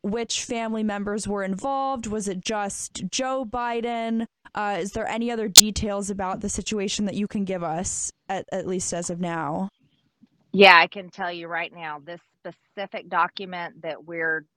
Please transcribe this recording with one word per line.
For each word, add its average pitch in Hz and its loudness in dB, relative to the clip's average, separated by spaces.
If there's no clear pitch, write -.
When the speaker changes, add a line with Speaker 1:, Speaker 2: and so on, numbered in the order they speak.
Speaker 1:
which 226 -2
family 226 -2
members 202 -2
were 196 0
involved? 262 -2
Was 208 -2
it 185 -2
just 202 -4
Joe 262 -2
Biden? 233 -2
Uh, 202 -2
is 196 -2
there 226 -2
any 233 -2
other 220 -2
details 202 2
about 190 -4
the 202 -4
situation 202 -2
that - -2
you 202 0
can 202 -2
give 185 -2
us, 170 -2
at, 190 -4
at 185 -2
least 185 -2
as 175 -2
of 175 -4
now? 170 -2
Speaker 2:
Yeah, 190 12
I 170 8
can 185 -10
tell 180 -4
you 170 -8
right 170 -4
now, 156 -10
this 170 -14
specific - -12
document 175 -2
that 147 -8
we're 160 -2